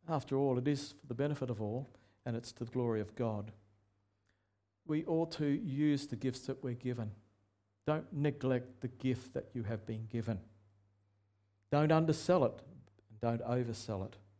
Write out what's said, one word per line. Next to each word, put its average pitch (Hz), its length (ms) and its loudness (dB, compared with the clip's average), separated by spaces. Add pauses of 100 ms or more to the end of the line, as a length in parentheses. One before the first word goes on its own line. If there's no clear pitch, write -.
After 139 300 0
all, 135 200 4
it 127 100 2
is 143 260 0
for - 140 -20
the 123 60 -6
benefit 139 360 0
of 110 120 -2
all, 117 280 -4 (360)
and 117 120 -2
it's 117 160 -8
to - 100 -6
the 117 80 -8
glory 117 300 0
of 101 140 -6
God. 110 360 -2 (1400)
We 156 180 0
ought 165 280 2
to 156 120 -2
use 143 640 2
the - 80 -4
gifts 123 260 -2
that - 220 -6
we're 127 100 -2
given. 117 380 -4 (760)
Don't 156 260 0
neglect 131 680 0
the 123 60 -4
gift - 460 -2
that - 200 -6
you 117 100 -4
have 104 220 -4
been 110 240 -6
given. 117 300 -2 (1300)
Don't 151 200 4
undersell 160 540 6
it, - 140 0 (500)
and 110 100 -20
don't 117 280 0
oversell 113 580 -2
it. - 100 -12 (240)